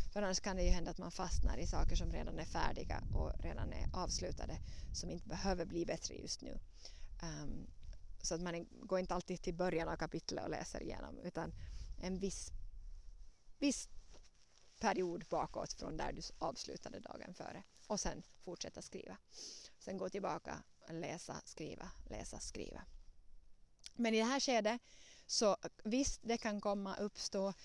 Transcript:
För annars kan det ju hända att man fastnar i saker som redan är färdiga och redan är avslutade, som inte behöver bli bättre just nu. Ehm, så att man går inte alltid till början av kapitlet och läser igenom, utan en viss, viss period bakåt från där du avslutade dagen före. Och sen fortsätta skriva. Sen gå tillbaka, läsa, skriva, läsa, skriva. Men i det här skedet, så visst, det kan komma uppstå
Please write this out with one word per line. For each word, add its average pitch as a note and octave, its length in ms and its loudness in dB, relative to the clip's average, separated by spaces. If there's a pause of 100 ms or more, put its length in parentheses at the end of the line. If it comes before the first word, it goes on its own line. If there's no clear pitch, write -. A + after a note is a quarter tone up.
(140)
För G#3 80 4
annars F#3+ 180 4
kan F#3+ 160 2
det F3+ 80 6
ju F3+ 60 12
hända F#3 220 10
att - 60 -4
man E3+ 140 -4
fastnar - 460 4
i D#3 100 0
saker D#3 280 6
som E3 160 4
redan D#3+ 280 0
är E3 60 -2
färdiga D3+ 580 0 (100)
och - 300 2
redan D#3+ 300 0
är - 200 2
avslutade, - 640 0 (360)
som - 160 -2
inte E3+ 180 -4
behöver F#3 380 2
bli E3+ 200 0
bättre - 300 -2
just - 260 -4
nu. - 180 -4 (640)
Ehm, D#3 460 -2 (540)
så - 140 2
att E3 60 0
man E3+ 280 -2
går - 300 2
inte F#3 160 2
alltid F3+ 260 -2
till F3+ 120 0
början E3 340 4
av D#3+ 80 2
kapitlet - 480 -2
och F3 60 -2
läser - 340 -4
igenom, - 360 -6
utan E3 340 -4 (480)
en F#3 180 0
viss, - 320 -2 (1080)
viss - 300 2 (920)
period F3+ 500 2
bakåt - 440 0
från - 240 -6
där D3 160 -2
du - 80 -8 (160)
avslutade - 640 -6
dagen - 340 -10
före. - 300 -10 (240)
Och G#3 120 0
sen D#3+ 240 -2 (200)
fortsätta - 380 -8
skriva. - 360 -12 (640)
Sen - 180 -8
gå F#3 120 -4
tillbaka, E3 540 -4 (260)
läsa, D#3 560 -6
skriva, - 460 -8 (180)
läsa, - 300 -6
skriva. - 420 -6 (1120)
Men A3+ 180 6
i A3 40 8
det A3 60 8
här C4 160 4
skedet, A#3 420 4 (440)
så - 320 6 (260)
visst, B3 400 4
det A3+ 140 2
kan G#3 240 0
komma G3+ 340 0
uppstå G3 580 0 (120)